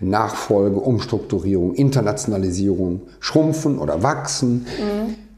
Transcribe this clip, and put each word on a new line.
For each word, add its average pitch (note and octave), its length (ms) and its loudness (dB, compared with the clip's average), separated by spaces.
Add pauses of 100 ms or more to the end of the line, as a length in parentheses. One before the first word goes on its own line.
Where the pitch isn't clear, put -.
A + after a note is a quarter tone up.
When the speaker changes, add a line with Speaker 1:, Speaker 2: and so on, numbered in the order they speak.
Speaker 1:
Nachfolge, G2+ 800 2
Umstrukturierung, G2 920 0
Internationalisierung, G2 1300 0 (200)
Schrumpfen D#3 580 2
oder D2+ 240 -2
Wachsen. B2 640 0 (120)
Speaker 2:
Mhm. G#3+ 360 -4 (240)